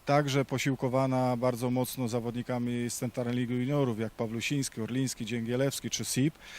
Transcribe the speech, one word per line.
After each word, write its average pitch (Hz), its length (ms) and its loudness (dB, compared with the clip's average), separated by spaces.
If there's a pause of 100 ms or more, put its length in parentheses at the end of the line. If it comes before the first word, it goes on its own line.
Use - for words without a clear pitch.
także 143 400 4
posiłkowana 127 920 2
bardzo 123 340 0
mocno 127 380 0
zawodnikami 120 800 -2
z - 40 -6
Centralnej 123 420 -2
Ligi 123 180 0
Juniorów, 123 460 2
jak 110 120 -4
Pawlusiński, 117 680 -2
Orliński, 120 460 -2
Dzięgielewski 120 640 -2
czy - 140 -4
SIP. 139 300 2 (240)